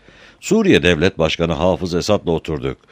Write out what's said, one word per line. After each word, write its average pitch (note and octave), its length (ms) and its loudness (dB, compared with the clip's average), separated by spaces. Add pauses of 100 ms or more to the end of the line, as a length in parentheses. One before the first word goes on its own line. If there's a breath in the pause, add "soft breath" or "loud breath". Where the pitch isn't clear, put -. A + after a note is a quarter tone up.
(400 soft breath)
Suriye F3+ 440 2
Devlet F2 360 2
Başkanı E2 340 -2
Hafız F2 420 -2
Esad'la E2+ 360 -2
oturduk. C#2+ 460 -6 (140)